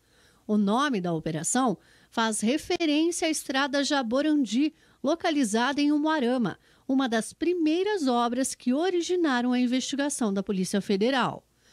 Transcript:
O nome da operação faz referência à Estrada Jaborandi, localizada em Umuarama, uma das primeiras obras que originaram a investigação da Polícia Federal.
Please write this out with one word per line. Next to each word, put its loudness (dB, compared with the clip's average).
O 2
nome 2
da -2
operação -2
faz -2
referência 0
à 0
Estrada -2
Jaborandi, 0
localizada 0
em 4
Umuarama, 0
uma 2
das -2
primeiras 0
obras 0
que -2
originaram 0
a 2
investigação 0
da -2
Polícia -2
Federal. 0